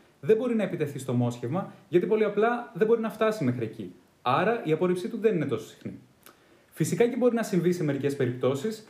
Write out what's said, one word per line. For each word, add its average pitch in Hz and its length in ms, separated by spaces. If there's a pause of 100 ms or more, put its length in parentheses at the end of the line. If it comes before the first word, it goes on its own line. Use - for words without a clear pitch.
(200)
δεν 208 160
μπορεί 233 180
να 214 80
επιτεθεί 151 360
στο 127 140
μόσχευμα, 123 600 (160)
γιατί 180 180
πολύ 214 180
απλά 226 500
δεν 196 120
μπορεί 233 140
να 220 100
φτάσει 214 340
μέχρι 123 200
εκεί. 101 300 (280)
Άρα, 185 420
η 156 80
απόρριψή 180 360
του - 100
δεν 208 160
είναι 131 120
τόσο - 200
συχνή. - 320 (720)
Φυσικά 185 360
και 240 100
μπορεί 233 180
να 226 80
συμβεί 180 300
σε 170 120
μερικές 139 320
περιπτώσεις, 139 720